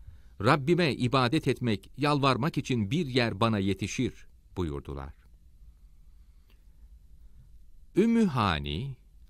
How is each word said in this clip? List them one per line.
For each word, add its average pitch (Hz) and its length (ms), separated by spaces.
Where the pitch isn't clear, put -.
Rabbime 147 540
ibadet 127 540
etmek, 117 480
yalvarmak 131 600
için 113 320
bir 156 160
yer 117 340
bana 113 180
yetişir," 98 680
buyurdular. 69 580
Ümmü 226 280
Hani, 101 720